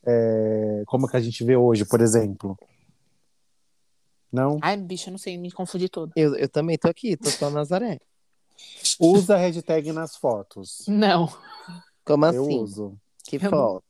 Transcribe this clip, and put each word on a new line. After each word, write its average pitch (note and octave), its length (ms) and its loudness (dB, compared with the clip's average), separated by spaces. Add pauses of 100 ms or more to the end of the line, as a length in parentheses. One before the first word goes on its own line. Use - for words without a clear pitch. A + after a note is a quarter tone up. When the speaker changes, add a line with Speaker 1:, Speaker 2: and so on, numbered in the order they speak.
Speaker 1:
é, A2 800 0
como C3 200 0
que - 80 -4
a B2+ 60 2
gente A#2 240 -6
vê B2+ 100 6
hoje, A#2+ 300 4
por A2+ 160 2
exemplo. G#2 560 0 (1700)
Não? C3+ 320 0
Speaker 2:
Ai, F#3 140 0
bicho, F#3 320 -10
eu - 20 -14
não G3 80 -14
sei, F3+ 180 -10
me F3+ 140 -12
confundi F#3 360 -6
todo. D#3+ 280 -10
Speaker 3:
Eu, D3+ 200 2
eu C#3 140 -2
também D#3+ 280 -2
tô - 100 0
aqui, F3 280 -2
tô D3+ 140 -6
só C#3+ 220 -4
Nazaré. D#3 480 -4 (1000)
Speaker 1:
Usa F#3 380 6
hashtag D#3+ 540 -2
nas D#3+ 240 -8
fotos. G#2 720 -6
Speaker 2:
Não. G3 400 4 (760)
Speaker 3:
Como D3+ 220 4
Speaker 1:
Eu E3 40 6 (140)
Speaker 3:
assim? C#3+ 160 -2
Speaker 1:
uso. G2+ 400 -10 (260)
Speaker 3:
Que C#3+ 120 -8
Speaker 2:
Eu - 60 -4
não G3+ 60 0
Speaker 3:
foto? A#2+ 400 0